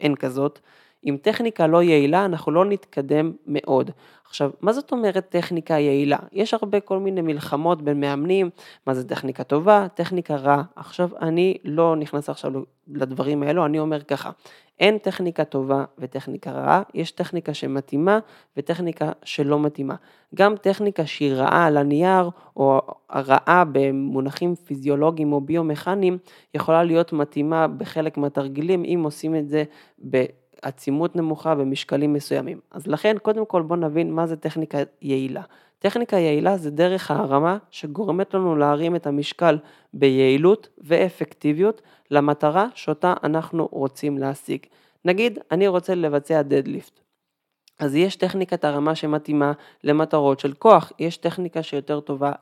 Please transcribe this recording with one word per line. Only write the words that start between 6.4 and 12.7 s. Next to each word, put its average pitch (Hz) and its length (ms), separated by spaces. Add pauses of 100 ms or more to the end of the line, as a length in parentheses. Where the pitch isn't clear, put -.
הרבה 208 260
כל 196 180
מיני 196 220
מלחמות 156 640
בין 147 180
מאמנים, 170 500 (360)
מה 135 80
זה 127 140
טכניקה 131 360
טובה, 190 500
טכניקה 170 420
רעה. 143 260 (140)
עכשיו, - 340 (100)
אני 175 440
לא 160 320
נכנס 147 340
עכשיו 139 220 (360)